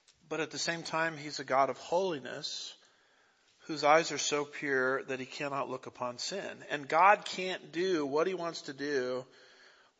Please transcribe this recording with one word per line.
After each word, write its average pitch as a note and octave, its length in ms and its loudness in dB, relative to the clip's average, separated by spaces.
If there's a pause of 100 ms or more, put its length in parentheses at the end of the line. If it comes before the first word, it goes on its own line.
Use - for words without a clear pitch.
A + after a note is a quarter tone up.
(280)
But D#3+ 140 -2
at D3+ 100 -4
the C#3+ 80 -8
same E3 240 -2
time, E3 320 0
he's D3 240 -8
a C#3+ 60 -8
God C3 240 4
of B2+ 80 -4
holiness D3 1000 -4 (920)
whose D3 180 -6
eyes D#3 260 8
are D3 60 -4
so C3+ 280 -2
pure C3+ 580 0
that C3 160 -6
he C3 80 -8
cannot C#3 420 -6
look B2+ 160 -8
upon B2 320 -8
sin. - 520 -8
And D3 180 -6
God F3+ 360 8
can't F#3 480 -6
do E3 340 0
what D3 220 2
he F#3+ 60 -2
wants E3+ 300 -6
to D3 100 -10
do C3 520 -2 (760)